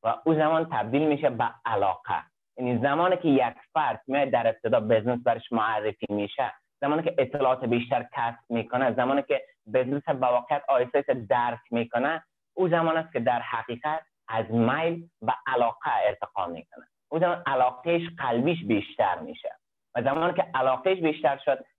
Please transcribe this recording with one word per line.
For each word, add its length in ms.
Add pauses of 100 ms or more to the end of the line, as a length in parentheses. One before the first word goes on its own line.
و 120 (100)
او 100
زمان 340
تبدیل 380
می‌شه 220
به 160 (200)
علاقه. 580 (340)
یعنی 200
زمانی 400
که 100
یک 260 (200)
فرد 340
میاد 220
در 180
ابتدا 320
بزنس 440
برش 280
معرفی 580
می‌شه، 440 (280)
زمانی 220
که 140
اطلاعات 480
بیشتر 480
کسب 260 (100)
می‌کنه، 440
زمانی 300
که 180 (320)
بزنس 300
به 100
واقعیت 540
آهسته 300
آهسته 160
درک 460 (120)
می‌کنه، 520 (300)
او 160
زمان 280
است 160
که 60
در 200
حقیقت 640 (260)
از 240
میل 580 (120)
به 120 (140)
علاقه 440 (140)
ارتقا 420
می‌کنه. 380 (240)
او 100
زمان 260
علاقهش 560 (160)
قلبیش 460
بیشتر 560
می‌شه 360 (400)
و 60
زمانی 320
که 120 (100)
علاقهش 420
بیشتر 480
شد 200 (140)